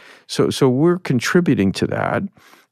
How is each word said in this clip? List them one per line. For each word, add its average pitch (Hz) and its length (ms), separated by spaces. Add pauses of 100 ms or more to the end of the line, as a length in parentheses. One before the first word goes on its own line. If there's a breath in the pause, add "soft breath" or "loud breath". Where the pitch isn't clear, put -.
(280 loud breath)
So, - 220
so - 200
we're 165 300
contributing 127 720
to - 140
that. - 360 (480 soft breath)